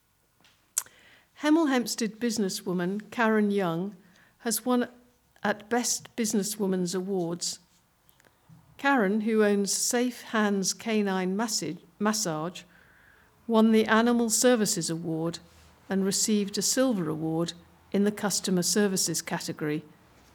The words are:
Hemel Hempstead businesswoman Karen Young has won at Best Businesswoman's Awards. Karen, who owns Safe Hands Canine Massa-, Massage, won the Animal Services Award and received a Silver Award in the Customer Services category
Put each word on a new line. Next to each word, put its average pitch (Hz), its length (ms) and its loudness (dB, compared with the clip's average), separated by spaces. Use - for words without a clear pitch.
Hemel 302 260 4
Hempstead 233 500 -2
businesswoman 196 920 -4
Karen 220 400 2
Young 190 460 -2
has - 260 -4
won 247 240 0
at 208 280 -4
Best - 460 -2
Businesswoman's 190 760 -2
Awards. 185 680 -4
Karen, 220 460 2
who 220 200 2
owns 202 300 2
Safe 247 500 -2
Hands 208 520 0
Canine 190 600 -2
Massa-, 196 440 -4
Massage, 180 640 -2
won 220 260 6
the 220 140 4
Animal 233 420 4
Services 214 600 2
Award 165 480 -4
and 190 160 0
received 202 540 0
a 196 40 -2
Silver 233 460 2
Award 160 460 -2
in 196 140 2
the 208 80 2
Customer 190 500 0
Services 190 600 0
category 156 600 -6